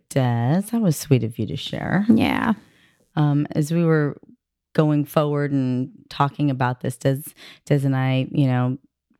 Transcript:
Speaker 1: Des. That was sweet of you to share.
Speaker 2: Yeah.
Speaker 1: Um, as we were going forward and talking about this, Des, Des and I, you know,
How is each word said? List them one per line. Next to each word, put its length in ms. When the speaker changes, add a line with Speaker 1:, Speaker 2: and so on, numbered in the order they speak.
Speaker 1:
Des. 520
That 100
was 160
sweet 260
of 160
you 80
to 100
share. 520
Speaker 2:
Yeah. 440
Speaker 1:
Um, 360
as 200
we 120
were 340
going 320
forward 460
and 400
talking 400
about 320
this, 160
Des, 240
Des 200
and 100
I, 360
you 160
know, 300